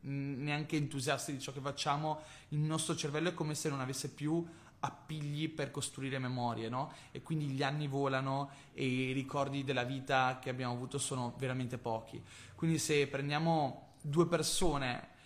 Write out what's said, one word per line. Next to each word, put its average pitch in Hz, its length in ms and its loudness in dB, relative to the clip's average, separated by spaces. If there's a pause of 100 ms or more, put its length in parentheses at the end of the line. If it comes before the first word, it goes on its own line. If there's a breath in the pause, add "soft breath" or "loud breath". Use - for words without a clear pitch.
mm, 139 360 -4
neanche 147 340 0
entusiasti 139 560 0
di 131 80 -6
ciò 139 120 -8
che 139 80 -8
facciamo, 151 600 0 (300 loud breath)
il 151 80 0
nostro 156 360 2
cervello 160 360 0
è 175 40 -8
come 151 200 -2
se 156 140 0
non 139 120 0
avesse 131 300 -4
più 160 360 0 (340 loud breath)
appigli 147 680 -4
per 143 220 -4
costruire 135 480 -4
memorie, 120 500 -2
no? 131 240 -4 (180 loud breath)
E - 120 -10
quindi 156 240 0
gli 135 160 0
anni 147 260 0
volano 135 640 0 (220 loud breath)
e - 120 -2
i 127 280 2
ricordi 135 520 0
della 127 200 2
vita 131 560 2
che 131 100 -4
abbiamo 123 240 -2
avuto 131 240 -4
sono 127 400 -2
veramente 127 400 -2
pochi. 113 440 -4 (320 loud breath)
Quindi 165 240 4
se 147 300 4
prendiamo 147 920 2
due 156 260 6
persone 156 840 2 (160 loud breath)